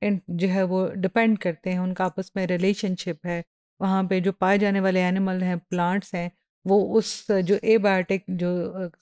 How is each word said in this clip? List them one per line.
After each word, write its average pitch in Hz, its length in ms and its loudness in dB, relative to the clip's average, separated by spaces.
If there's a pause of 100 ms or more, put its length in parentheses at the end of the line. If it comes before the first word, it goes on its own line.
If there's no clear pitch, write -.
इन-, 202 180 0 (100)
जो 175 180 0
है 190 160 2
वो 185 260 0
डिपेंड 214 480 0
करते 180 320 -4
हैं, 180 80 -2
उनका 185 260 -2
आपस 185 320 -6
में 190 100 -2
रिलेशनशिप 185 800 -2
है। 175 180 -4 (360)
वहाँ 190 240 2
पे 185 160 0
जो 185 120 0
पाए 190 260 2
जाने 196 220 2
वाले 185 200 2
एनिमल 185 420 0
हैं, 180 160 0
प्लांट्स 180 560 -2
हैं, 175 180 -6 (340)
वो 196 180 4
उस 208 480 -2
जो 190 320 2
एबायोटिक 196 680 2
जो, 180 400 -2
अ, 185 180 -8 (140)